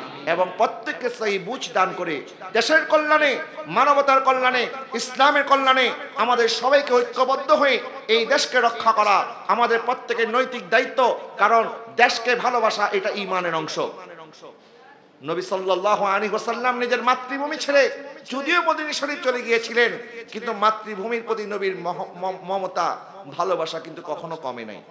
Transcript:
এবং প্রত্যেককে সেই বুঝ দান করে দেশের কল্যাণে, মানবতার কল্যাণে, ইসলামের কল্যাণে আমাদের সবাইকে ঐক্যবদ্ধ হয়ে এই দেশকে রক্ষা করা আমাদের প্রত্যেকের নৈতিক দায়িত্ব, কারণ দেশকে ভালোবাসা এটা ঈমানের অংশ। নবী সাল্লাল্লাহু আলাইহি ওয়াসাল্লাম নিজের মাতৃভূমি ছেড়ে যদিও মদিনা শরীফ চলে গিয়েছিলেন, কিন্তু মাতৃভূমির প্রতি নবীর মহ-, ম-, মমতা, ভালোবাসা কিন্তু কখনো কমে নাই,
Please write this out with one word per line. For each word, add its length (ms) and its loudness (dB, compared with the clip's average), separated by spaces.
এবং 140 0
প্রত্যেককে 500 -2
সেই 200 -2
বুঝ 240 -8
দান 120 4
করে 160 -4
দেশের 300 4
কল্যাণে, 400 4
মানবতার 540 4
কল্যাণে, 440 2
ইসলামের 560 2
কল্যাণে 360 4
আমাদের 320 2
সবাইকে 340 2
ঐক্যবদ্ধ 580 0
হয়ে 240 4
এই 140 4
দেশকে 280 0
রক্ষা 320 2
করা 240 4
আমাদের 320 2
প্রত্যেকের 440 -2
নৈতিক 400 -2
দায়িত্ব, 300 2
কারণ 260 4
দেশকে 360 2
ভালোবাসা 480 0
এটা 180 -2
ঈমানের 320 -2
অংশ। 220 -4
নবী 200 -4
সাল্লাল্লাহু 640 0
আলাইহি 300 0
ওয়াসাল্লাম 480 -2
নিজের 200 0
মাতৃভূমি 640 -2
ছেড়ে 200 6
যদিও 320 0
মদিনা 300 0
শরীফ 340 -4
চলে 160 0
গিয়েছিলেন, 480 2
কিন্তু 200 -8
মাতৃভূমির 760 -2
প্রতি 200 -4
নবীর 280 -4
মহ-, 260 -6
ম-, 260 -6
মমতা, 400 -2
ভালোবাসা 440 -2
কিন্তু 300 -14
কখনো 260 -8
কমে 280 -10
নাই, 160 -14